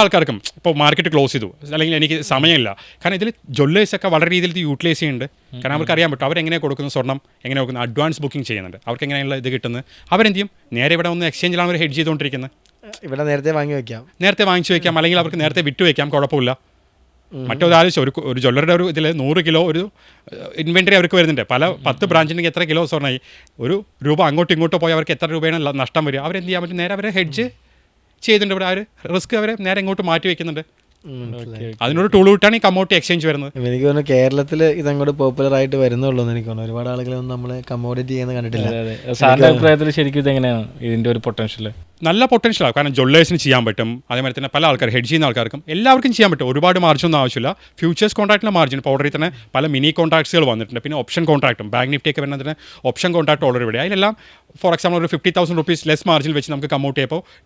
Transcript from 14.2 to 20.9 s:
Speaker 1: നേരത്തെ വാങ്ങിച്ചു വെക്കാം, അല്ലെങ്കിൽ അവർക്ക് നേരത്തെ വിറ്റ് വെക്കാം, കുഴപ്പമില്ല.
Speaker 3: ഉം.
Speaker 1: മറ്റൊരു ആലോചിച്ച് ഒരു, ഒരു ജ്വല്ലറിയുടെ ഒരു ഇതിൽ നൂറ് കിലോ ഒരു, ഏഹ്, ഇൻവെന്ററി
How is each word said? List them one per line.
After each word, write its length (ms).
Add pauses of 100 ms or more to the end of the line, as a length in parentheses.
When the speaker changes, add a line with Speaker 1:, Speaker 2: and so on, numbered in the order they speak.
Speaker 1:
നേരത്തെ 240
വാങ്ങിച്ചു 280
വെക്കാം, 260
അല്ലെങ്കിൽ 200
അവർക്ക് 220
നേരത്തെ 220
വിറ്റ് 200
വെക്കാം, 280
കുഴപ്പമില്ല. 460 (760)
Speaker 3:
ഉം. 160
Speaker 1:
മറ്റൊരു 260
ആലോചിച്ച് 260
ഒരു, 180
ഒരു 220
ജ്വല്ലറിയുടെ 340
ഒരു 140
ഇതിൽ 240
നൂറ് 320
കിലോ 200
ഒരു, 260 (420)
ഏഹ്, 140 (100)
ഇൻവെന്ററി 380